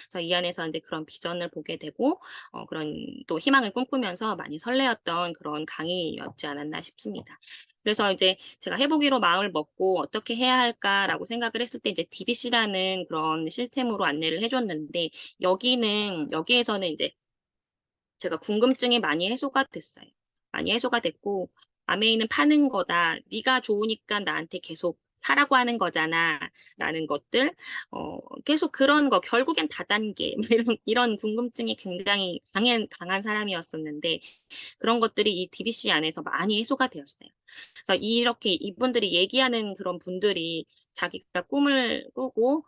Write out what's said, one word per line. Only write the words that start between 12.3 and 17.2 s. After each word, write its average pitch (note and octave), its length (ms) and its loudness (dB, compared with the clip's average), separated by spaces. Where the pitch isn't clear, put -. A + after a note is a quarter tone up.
그런 D#3+ 420 0
시스템으로 A#3 560 -2
안내를 D#3+ 380 0
해줬는데, F3 640 -2
여기는, G#3 920 2
여기에서는 G3+ 580 2
이제 D3+ 220 -4